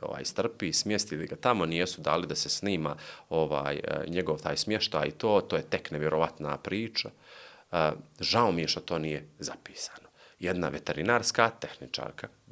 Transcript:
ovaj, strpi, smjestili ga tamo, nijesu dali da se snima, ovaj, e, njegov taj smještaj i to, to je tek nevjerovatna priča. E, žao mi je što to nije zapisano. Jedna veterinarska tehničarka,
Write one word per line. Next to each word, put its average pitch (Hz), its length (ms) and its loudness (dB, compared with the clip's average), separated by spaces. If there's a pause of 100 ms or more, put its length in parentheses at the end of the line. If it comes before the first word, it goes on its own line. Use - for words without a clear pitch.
ovaj, - 240 -6
strpi, 95 480 -2
smjestili 90 540 0
ga - 80 -8
tamo, 113 300 2
nijesu 85 360 0
dali 80 260 2
da - 80 -4
se - 140 -2
snima, 80 460 0 (340)
ovaj, 73 460 2
e, 73 60 -6 (260)
njegov 82 340 0
taj 92 160 -2
smještaj 101 500 0
i 73 40 -2
to, 104 300 4
to - 140 0
je 78 80 2
tek - 280 -4
nevjerovatna 78 640 0
priča. 110 520 -4 (600)
E, 80 200 4 (280)
žao 110 320 4
mi 85 100 2
je 78 60 0
što - 120 0
to 82 200 -2
nije 76 280 -4 (120)
zapisano. - 680 -8 (340)
Jedna 87 280 0
veterinarska 110 840 2
tehničarka, - 760 -10 (240)